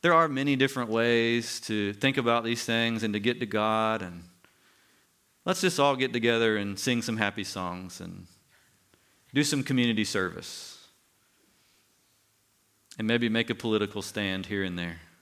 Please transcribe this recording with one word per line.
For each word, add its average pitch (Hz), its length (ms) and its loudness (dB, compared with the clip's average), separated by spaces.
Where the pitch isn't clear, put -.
there 170 100 6
are 160 160 6
many 139 260 2
different 131 360 0
ways 117 680 2
to 104 320 -2
think 135 240 0
about 117 260 2
these 117 200 -2
things 117 380 0
and 107 140 -2
to 107 40 0
get 120 200 0
to 120 80 -4
God, 110 560 0
and 87 220 -12
let's 180 180 -2
just 175 180 0
all 143 160 4
get 127 180 -2
together 117 420 2
and 101 220 -4
sing 120 240 0
some 113 160 -4
happy 101 260 -2
songs 92 560 -10
and 90 280 -14
do 143 100 4
some 143 200 0
community 120 400 2
service - 840 -4
and 110 80 -2
maybe 120 200 2
make 113 220 0
a 117 60 0
political 104 480 0
stand 95 420 -4
here 98 180 -2
and 90 140 -4
there. 85 220 -6